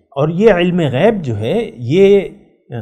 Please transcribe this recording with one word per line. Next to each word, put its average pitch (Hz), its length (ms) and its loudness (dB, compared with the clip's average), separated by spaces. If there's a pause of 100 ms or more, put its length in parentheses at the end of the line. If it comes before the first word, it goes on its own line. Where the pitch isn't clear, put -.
(100)
اور 147 180 -2
یہ 196 240 2
علم 180 280 0
غیب 170 440 0
جو 113 140 -4
ہے، 175 380 -4
یہ 190 440 2 (600)